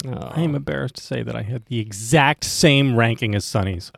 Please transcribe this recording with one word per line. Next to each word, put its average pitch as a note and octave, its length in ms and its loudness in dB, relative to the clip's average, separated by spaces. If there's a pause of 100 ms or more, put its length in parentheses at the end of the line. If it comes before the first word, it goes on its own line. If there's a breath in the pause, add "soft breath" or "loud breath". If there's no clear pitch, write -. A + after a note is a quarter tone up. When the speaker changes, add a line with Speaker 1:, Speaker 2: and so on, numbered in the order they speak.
Speaker 1:
Oh. - 280 -8
Speaker 2:
I D#3 60 0
am D#3 140 0
embarrassed C#3 400 -4
to - 80 -16
say B2 200 -6
that A#2 120 -6
I A2+ 80 -6
had A2+ 240 -8
the A#2+ 120 -4
exact A2+ 680 2
same C#3 500 4
ranking A2+ 400 2
as G2+ 100 -2
Sonny's, F#2+ 520 -2